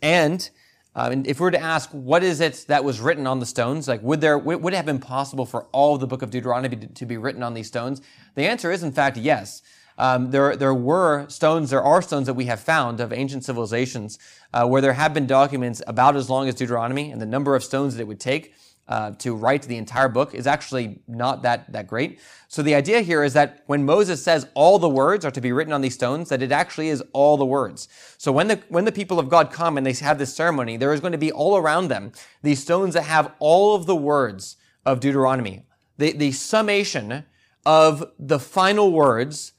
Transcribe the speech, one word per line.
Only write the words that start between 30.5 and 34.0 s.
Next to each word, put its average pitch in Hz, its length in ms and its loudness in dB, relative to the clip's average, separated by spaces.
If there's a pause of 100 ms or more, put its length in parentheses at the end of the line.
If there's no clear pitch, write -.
there 135 160 0
is 151 80 -2
going 175 120 -6
to 160 60 -4
be 156 140 -2
all 175 240 2
around 170 300 0
them 104 240 -6 (320)
these 143 180 2
stones 175 340 0
that 165 100 0
have 151 340 2
all 190 380 6
of 175 100 -6
the 180 100 2
words 139 600 -2 (280)